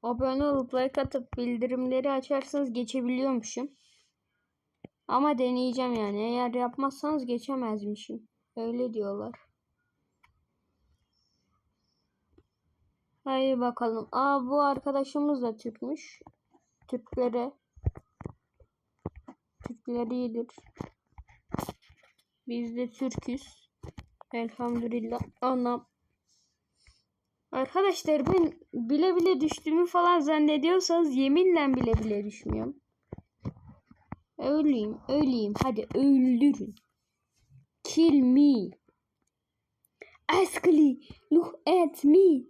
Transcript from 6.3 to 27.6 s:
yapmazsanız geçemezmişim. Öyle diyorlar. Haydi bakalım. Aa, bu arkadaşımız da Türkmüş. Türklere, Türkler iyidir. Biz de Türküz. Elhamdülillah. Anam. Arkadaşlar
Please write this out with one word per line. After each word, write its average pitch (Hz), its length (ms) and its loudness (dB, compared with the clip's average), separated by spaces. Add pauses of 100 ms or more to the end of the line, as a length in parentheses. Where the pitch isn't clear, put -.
yapmazsanız 269 720 -4
geçemezmişim. 226 1000 -6 (280)
Öyle 233 380 -6
diyorlar. 208 420 -8 (4000)
Haydi 262 360 -2
bakalım. 240 520 -4
Aa, 277 340 0
bu 285 160 0
arkadaşımız 277 800 -2
da 226 160 -4
Türkmüş. - 640 -12 (680)
Türklere, 247 640 -4 (2250)
Türkler 240 400 -8
iyidir. 240 400 -6 (2000)
Biz 240 280 -8
de 247 160 -6
Türküz. - 800 -8 (640)
Elhamdülillah. 233 840 -6 (220)
Anam. 247 480 -2 (1600)
Arkadaşlar 311 760 0